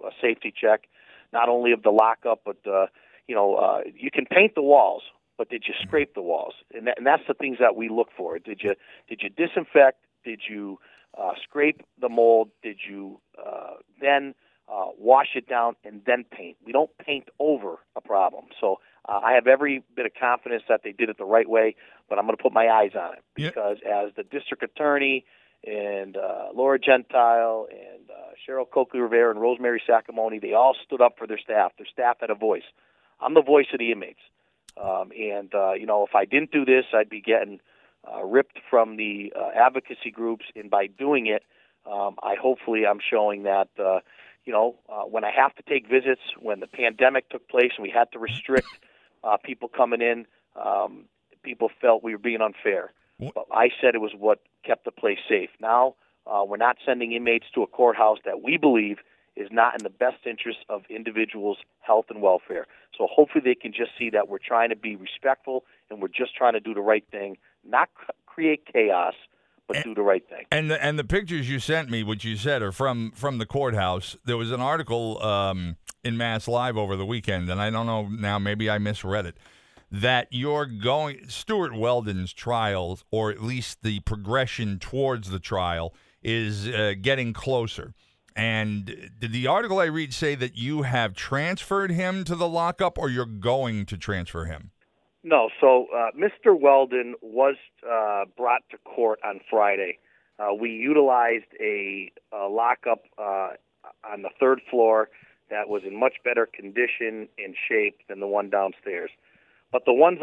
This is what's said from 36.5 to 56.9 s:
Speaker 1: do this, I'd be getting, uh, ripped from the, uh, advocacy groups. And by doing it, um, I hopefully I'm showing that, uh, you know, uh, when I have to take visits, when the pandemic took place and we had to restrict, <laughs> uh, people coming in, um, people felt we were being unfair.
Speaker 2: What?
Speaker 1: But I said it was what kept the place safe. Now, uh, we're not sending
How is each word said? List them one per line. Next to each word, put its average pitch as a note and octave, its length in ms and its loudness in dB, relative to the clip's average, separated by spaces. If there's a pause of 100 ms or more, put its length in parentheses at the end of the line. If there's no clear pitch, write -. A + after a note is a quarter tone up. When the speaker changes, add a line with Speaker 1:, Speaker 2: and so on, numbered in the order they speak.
Speaker 1:
do C#3+ 120 0
this, C3 300 6
I'd G#2+ 160 2
be G#2+ 120 -14
getting, G#2 380 0 (500)
uh, G#2 140 -8
ripped A#2 340 2 (120)
from A2+ 260 2
the, G2+ 400 -8
uh, G2 180 -4
advocacy B2+ 580 2
groups. A2+ 340 -6 (100)
And G#2 140 -16
by G2+ 180 2
doing C3 400 -2
it, G#2+ 160 -2 (420)
um, G2+ 380 -6
I G2+ 120 -2
hopefully A#2 520 0
I'm G#2 120 2
showing G#2 440 0
that, G2 240 2 (100)
uh, F#2+ 220 0 (460)
you B2 80 -4
know, A#2 220 2 (140)
uh, G#2 140 -10
when G#2 220 -4
I G#2 60 -2
have C3+ 240 4
to - 80 -20
take B2+ 240 -4
visits, B2+ 340 2 (180)
when G#2 220 -6
the - 60 -10
pandemic B2+ 640 2
took - 200 -14
place B2 260 2
and A2 80 -10
we F#2+ 60 -8
had A#2 240 2
to A#2 60 -16
restrict, B2 480 -2
<laughs> - 560 -20
uh, G#2+ 140 2
people A#2+ 320 -12
coming A#2+ 320 0
in, A#2 240 -2 (320)
um, G2+ 480 -4 (380)
people A#2 260 -4 (100)
felt A#2 240 4
we A2+ 80 -6
were G#2 60 -8
being A2 240 -4
unfair. G2+ 500 -2 (260)
Speaker 2:
What? - 180 -12
Speaker 1:
But - 180 -6
I A#2 160 4 (100)
said B2 160 2
it A2+ 60 -4
was G#2 120 -6
what G#2 260 0 (260)
kept - 180 -2
the A#2+ 80 -8
place G2+ 280 -2 (100)
safe. F#2+ 200 0 (120)
Now, A#2+ 340 2 (320)
uh, G2+ 180 0
we're G2+ 120 -6
not A#2+ 280 2
sending A#2+ 280 -2